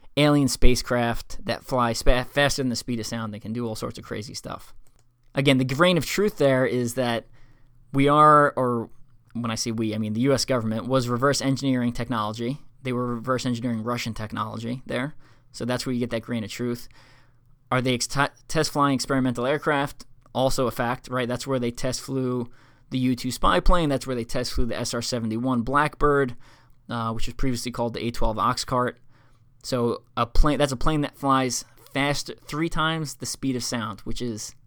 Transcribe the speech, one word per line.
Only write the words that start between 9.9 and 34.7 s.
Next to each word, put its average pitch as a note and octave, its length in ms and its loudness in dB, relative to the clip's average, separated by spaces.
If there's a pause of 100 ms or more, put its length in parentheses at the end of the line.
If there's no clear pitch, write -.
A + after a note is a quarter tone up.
I - 20 -4
mean G#2+ 160 -2
the A2 80 0
U C3+ 120 4
S A#2+ 120 0
government, A2 420 -2
was B2 200 0
reverse B2+ 340 0
engineering C3 520 0
technology. A#2 680 -4 (240)
They B2+ 100 -4
were A#2+ 220 -2
reverse A#2+ 300 -2
engineering A#2 380 -4
Russian A#2+ 300 -4
technology A2+ 720 -8
there. C3 300 -6 (360)
So - 140 -10
that's B2 200 -2
where C3 80 -2
you A#2+ 60 -2
get A#2+ 120 -4
that A2+ 100 -4
grain A#2 220 -6
of G2+ 80 -10
truth. A#2+ 360 -6 (840)
Are B2+ 100 0
they B2+ 140 0
ex-, A#2+ 120 -4
t-, - 140 -2 (260)
test D#3 240 0
flying C#3+ 220 2
experimental B2+ 540 0
aircraft? D3 580 -2 (300)
Also B2+ 320 2
a A2+ 40 -2
fact, B2+ 380 -4
right? B2+ 180 -2
That's A#2+ 200 -6
where C3+ 120 0
they A#2+ 120 -2
test A#2+ 300 -4
flew B2+ 500 -4 (400)
the C3 80 -2
U B2+ 160 2
two B2+ 160 -4
spy - 280 2
plane. F3 300 6
That's C3+ 160 -2
where C3 100 -6
they A#2 80 -4
test - 300 -4
flew B2+ 140 2
the D#2+ 120 -4
S A#2+ 140 -4
R A#2+ 80 -4
seventy-one A#2 600 -2
Blackbird, C#3 760 2 (540)
uh, A2+ 240 -2
which A2+ 120 2
was A#2+ 80 0
previously B2 380 0
called A#2 240 -2
the C#2 100 -4
A A#2 60 -2
twelve A2+ 260 2
Oxcart. B2 560 0 (720)
So A#2+ 400 -2 (140)
a A#2+ 80 2
plane, D3 340 6
that's C#3+ 120 2
a B2 60 -4
plane D#3 240 2
that - 160 -6
flies C3+ 480 0 (280)
fast, C#3 360 -2 (160)
three D#3+ 240 -4
times D#3+ 460 -2
the - 100 -12
speed C3+ 300 -4
of A#2+ 80 -4
sound, A2 380 -6
which - 200 -2
is A#2 320 -8 (140)